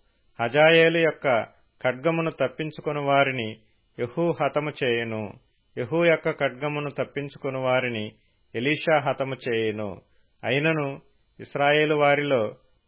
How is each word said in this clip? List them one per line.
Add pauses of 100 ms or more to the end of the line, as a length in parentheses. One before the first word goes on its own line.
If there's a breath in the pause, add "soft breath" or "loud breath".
(420)
హజాయేలు
యొక్క (400)
ఖడ్గమును
తప్పించుకొను
వారిని (420)
యెహూ
హతము
చేయును. (440)
యెహూ
యొక్క
ఖడ్గమును
తప్పించుకొను
వారిని (440)
ఎలీషా
హతము
చేయును. (420)
అయినను (380)
ఇస్రాయేలు
వారిలో (320)